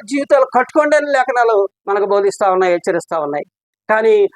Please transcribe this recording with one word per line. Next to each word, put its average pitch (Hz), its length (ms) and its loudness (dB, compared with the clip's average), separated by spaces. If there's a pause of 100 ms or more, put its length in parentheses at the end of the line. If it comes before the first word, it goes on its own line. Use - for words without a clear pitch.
జీవితాలు 277 400 0
కట్టుకోండి 294 500 0
అని 294 180 0
లేఖనాలు 240 560 0 (180)
మనకు 202 180 -2
బోధిస్తా 202 460 0
ఉన్నాయి, 185 220 2
హెచ్చరిస్తా 170 460 -4
ఉన్నాయి. 147 260 -6 (440)
కానీ 214 460 2